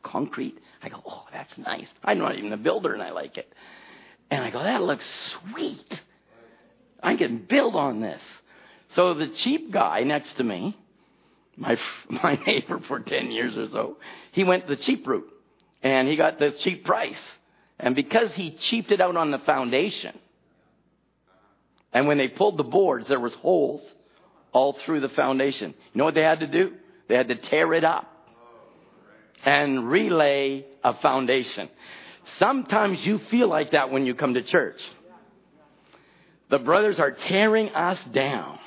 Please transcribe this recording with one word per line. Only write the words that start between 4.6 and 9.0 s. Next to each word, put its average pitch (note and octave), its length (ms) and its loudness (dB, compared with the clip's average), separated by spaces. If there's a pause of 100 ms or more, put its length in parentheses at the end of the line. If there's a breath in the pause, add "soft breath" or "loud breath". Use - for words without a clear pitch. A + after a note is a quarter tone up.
"That G#3+ 200 0
looks - 240 -2 (260)
sweet. - 720 -10 (1000 soft breath)
I F#3 140 2
can A#2+ 220 0
build A3+ 380 2
on C3+ 260 0
this." G2 200 -6 (760 soft breath)
So F3+ 180 4